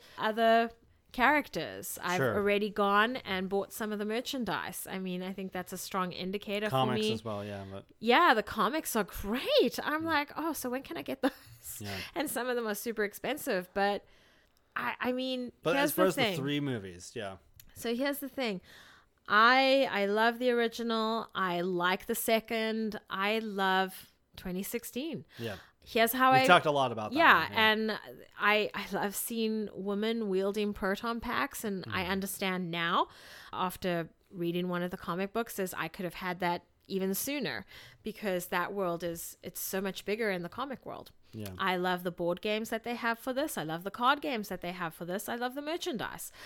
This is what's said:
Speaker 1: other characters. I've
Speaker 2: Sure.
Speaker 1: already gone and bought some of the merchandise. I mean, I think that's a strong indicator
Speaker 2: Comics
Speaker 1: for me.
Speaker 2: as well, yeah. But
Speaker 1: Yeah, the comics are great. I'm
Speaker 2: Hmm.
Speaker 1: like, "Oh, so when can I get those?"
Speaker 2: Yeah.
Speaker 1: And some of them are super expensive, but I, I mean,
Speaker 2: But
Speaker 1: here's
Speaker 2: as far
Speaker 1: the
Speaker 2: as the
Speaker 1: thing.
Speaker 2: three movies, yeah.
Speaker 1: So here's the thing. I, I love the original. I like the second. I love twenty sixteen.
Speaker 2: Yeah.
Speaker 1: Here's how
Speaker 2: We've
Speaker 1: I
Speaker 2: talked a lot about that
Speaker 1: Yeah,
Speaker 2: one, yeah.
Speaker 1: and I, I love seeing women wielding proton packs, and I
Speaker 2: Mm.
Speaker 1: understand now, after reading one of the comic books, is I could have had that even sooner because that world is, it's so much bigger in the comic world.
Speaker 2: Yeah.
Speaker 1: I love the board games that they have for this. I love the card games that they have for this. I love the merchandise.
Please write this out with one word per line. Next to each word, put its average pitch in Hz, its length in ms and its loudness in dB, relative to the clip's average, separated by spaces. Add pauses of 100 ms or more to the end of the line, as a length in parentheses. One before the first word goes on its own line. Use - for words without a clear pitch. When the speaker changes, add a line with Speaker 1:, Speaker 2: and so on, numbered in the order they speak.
(160)
Speaker 1:
other 226 540 4 (400)
characters. 190 920 0
I've 180 140 2
Speaker 2:
Sure. 127 180 2
Speaker 1:
already 202 340 2
gone 208 480 4
and 190 320 -4
bought 196 240 -2
some 214 180 -6
of 208 80 -4
the 208 60 -2
merchandise. 208 840 -4
I 190 100 -6
mean, 185 240 -4
I 185 100 -6
think 190 180 -8
that's 180 220 -8
a 185 40 -8
strong 180 340 -4
indicator 208 580 -4
Speaker 2:
Comics 131 320 2
Speaker 1:
for 214 80 2
me. 214 40 0
Speaker 2:
as 220 120 -6
well, 104 200 -4
yeah. 104 260 -8
But 196 140 -12 (140)
Speaker 1:
Yeah, 269 340 6
the 220 100 2
comics 240 520 -2
are 214 80 2
great. 269 800 0
I'm 302 180 -2
Speaker 2:
Hmm. 330 60 -4
Speaker 1:
like, 294 280 0
"Oh, 311 180 -2
so 254 160 -6
when 247 140 -4
can 339 140 -10
I - 60 -6
get - 180 -6
those?" 277 100 4 (480)
Speaker 2:
Yeah. 202 100 -8 (260)
Speaker 1:
And 285 140 -2
some 247 200 -2
of 247 60 2
them 233 120 0
are 208 80 0
super 220 280 -2
expensive, 208 720 -2
but 202 280 2 (720)
I, 240 240 -2
I 240 120 0
mean, 254 400 -2 (120)
Speaker 2:
But 165 120 2
Speaker 1:
here's 285 100 4
Speaker 2:
as 294 80 0
far - 120 4
Speaker 1:
the 190 40 6
Speaker 2:
as 175 60 0
the 277 60 0
Speaker 1:
thing. 196 160 2
Speaker 2:
three 143 220 0
movies, 98 560 -4
yeah. 98 220 -6 (360)
Speaker 1:
So 233 220 -4
here's 277 240 -2
the 277 100 -10
thing. 233 320 -4 (680)
I, 262 640 6
I 202 140 2
love 220 320 2
the 247 140 2
original. 226 840 0
I 180 280 0
like 180 440 2
the 240 100 -2
second. 220 840 0 (100)
I 202 300 0
love 190 720 0 (240)
twenty 185 260 -6
sixteen. 240 640 -6 (140)
Speaker 2:
Yeah. 113 160 -6 (260)
Speaker 1:
Here's 226 300 2
how 262 220 6
Speaker 2:
We've 262 80 8
Speaker 1:
I 262 40 4
Speaker 2:
talked 180 200 10
a 156 60 6
lot 135 200 2
about 107 200 -4
that 254 60 -2
Speaker 1:
Yeah, 254 260 8
Speaker 2:
one, - 100 -2
yeah. 220 180 6
Speaker 1:
and 214 280 0 (380)
I, 208 380 4
I 202 160 -6
love 196 240 -2
seeing 220 580 -2
women 208 540 -2
wielding 202 460 0
proton 220 480 -2
packs, 247 420 -2
and 202 260 -4
I 190 140 -2
Speaker 2:
Mm. 175 60 -2
Speaker 1:
understand 190 640 -2
now, 170 360 2 (460)
after 175 560 -2 (200)
reading 175 380 -2
one 175 160 0
of 180 80 -4
the 190 60 -6
comic 185 340 -4
books, 233 280 -4
is 185 180 -2
I 160 100 -2
could - 160 -8
have 170 120 -6
had 180 260 -6
that 175 240 0 (220)
even 190 260 0
sooner 196 520 -4 (380)
because 190 440 -4
that 175 260 -2
world 175 280 -2
is, 170 420 -8
it's - 180 -12
so - 180 -4
much 190 240 -4
bigger 214 260 -2
in 180 140 -2
the 170 60 -8
comic 262 360 -8
world. - 260 -14 (200)
Speaker 2:
Yeah. 104 260 -8
Speaker 1:
I 185 200 0
love 180 260 0
the 180 80 -2
board 175 300 -2
games 214 280 -2
that 220 140 -4
they 240 120 -4
have 233 220 -2
for - 140 -6
this. 277 260 -2
I 170 60 -2
love 165 220 -4
the 202 60 -4
card 269 300 4
games 240 280 -4
that 180 100 -6
they 175 140 -6
have 175 200 -6
for 175 120 -10
this. 180 240 -4
I 233 60 -4
love 247 200 -4
the 285 60 -6
merchandise. 294 720 -6 (120)